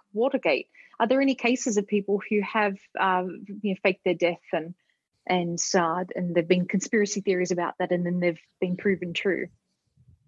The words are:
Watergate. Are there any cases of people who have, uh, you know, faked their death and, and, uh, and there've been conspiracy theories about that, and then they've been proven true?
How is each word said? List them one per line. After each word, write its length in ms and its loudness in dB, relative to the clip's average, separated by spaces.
Watergate. 560 0
Are 100 2
there 140 4
any 120 4
cases 440 0
of 80 2
people 420 0
who 140 2
have, 340 0
uh, 220 2
you 100 0
know, 100 -4
faked 220 0
their 80 4
death 300 0
and, 220 -4
and, 320 0
uh, 300 2
and 200 -4
there've 120 -4
been 220 2
conspiracy 540 0
theories 280 0
about 280 -2
that, 140 0
and 120 0
then 160 0
they've 180 0
been 160 -2
proven 380 0
true? 320 -2